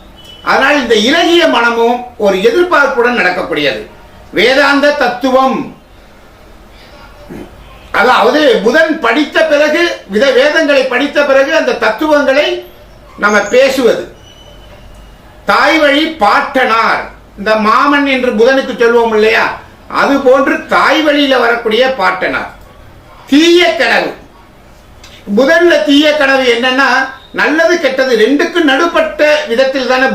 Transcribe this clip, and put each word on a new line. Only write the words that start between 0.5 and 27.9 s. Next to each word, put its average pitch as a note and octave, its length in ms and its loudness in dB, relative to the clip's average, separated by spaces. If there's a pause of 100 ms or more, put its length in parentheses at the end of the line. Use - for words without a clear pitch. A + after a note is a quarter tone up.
இந்த A3+ 140 0 (120)
இலகிய E4+ 400 2
மனமும் A#3 500 0 (280)
ஒரு F#3+ 100 2 (140)
எதிர்பார்ப்புடன் C4 720 0
நடக்கக்கூடியது. D3+ 640 -4 (560)
வேதாந்த C#4 500 2 (140)
தத்துவம், B3+ 560 0 (2500)
அதாவது A#3+ 420 2 (240)
புதன் D#4 280 2 (120)
படித்த B3+ 320 -2 (140)
பிறகு D4+ 320 0 (300)
வித-, C4 260 2
வேதங்களை C#4+ 440 2 (100)
படித்த C4+ 240 -2 (120)
பிறகு C4+ 260 2
அந்த B3+ 280 -2
தத்துவங்களை C#4 640 0 (760)
நம்ம G#3 140 2 (160)
பேசுவது. C4 500 2 (1400)
தாய் C4 380 0
வழி C#4+ 200 2 (200)
பாட்டனார், A3+ 760 0 (360)
இந்த G#3+ 160 -2 (140)
மாமன் C#4 480 0
என்று B3 160 -2 (100)
புதனுக்கு C4 340 0
சொல்லுவோம் A#3 420 0
இல்லையா, A3 280 0 (560)
அது B3 120 0 (140)
போன்று C4+ 260 2 (220)
தாய் D#4 320 0
வழியில C#4+ 380 2
வரக்கூடிய A#3 380 0 (180)
பாட்டனார். D#3 500 -4 (800)
தீய E4+ 300 4 (180)
கனவு, G#3 320 -2 (1200)
புதன்ல E4 380 4 (160)
தீய D4 180 4 (140)
கனவு C4+ 240 0 (100)
என்னன்னா B3+ 320 0 (520)
நல்லது D#4+ 440 0
கெட்டது B3+ 380 -2